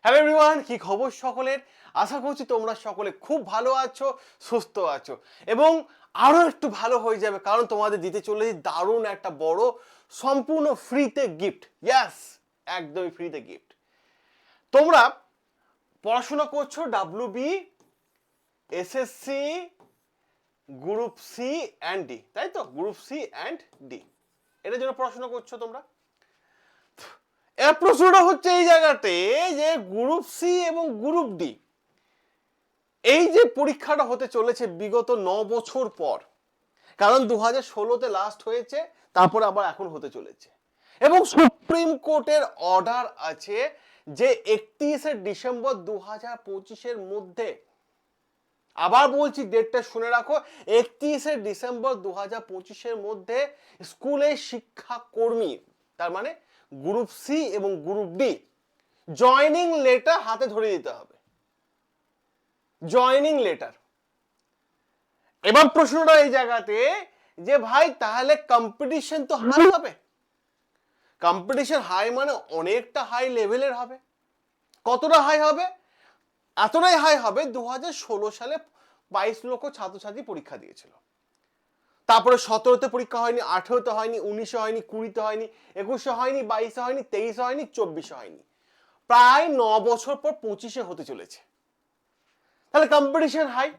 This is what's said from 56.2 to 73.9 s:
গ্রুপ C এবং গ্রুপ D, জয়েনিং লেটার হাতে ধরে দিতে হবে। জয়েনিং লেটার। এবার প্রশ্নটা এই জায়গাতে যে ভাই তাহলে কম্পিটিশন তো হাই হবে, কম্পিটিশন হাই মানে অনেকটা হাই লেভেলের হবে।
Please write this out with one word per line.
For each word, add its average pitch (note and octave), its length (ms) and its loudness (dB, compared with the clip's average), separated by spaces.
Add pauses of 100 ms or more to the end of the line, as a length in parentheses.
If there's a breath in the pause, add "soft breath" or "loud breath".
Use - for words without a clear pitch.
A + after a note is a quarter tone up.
গ্রুপ A#3+ 260 -4 (140)
C - 20 -20 (320)
এবং G3 140 -4 (160)
গ্রুপ G3+ 220 -4 (100)
D, - 20 2 (960)
জয়েনিং D4 480 4 (180)
লেটার B3+ 400 4
হাতে A3+ 280 -4
ধরে A3 220 -2
দিতে C#3 220 -8
হবে। - 180 -20 (1800)
জয়েনিং C4 440 4 (100)
লেটার। C3+ 300 -4 (1700)
এবার C#4+ 160 8 (100)
প্রশ্নটা D#4+ 380 6 (100)
এই C#4 140 4
জায়গাতে A#3 400 -2 (680)
যে C#4 80 4 (120)
ভাই C#4 180 4 (180)
তাহলে B3+ 300 0 (200)
কম্পিটিশন C#4+ 760 -2
তো - 140 0
হাই C4+ 200 6 (100)
হবে, C#4 180 -2 (1300)
কম্পিটিশন B3 540 0 (100)
হাই F#3+ 180 -2 (100)
মানে C#4 160 -2 (260)
অনেকটা A#3 500 -4
হাই B3 160 -4 (120)
লেভেলের A#3+ 420 -2
হবে। B3 180 -12 (920)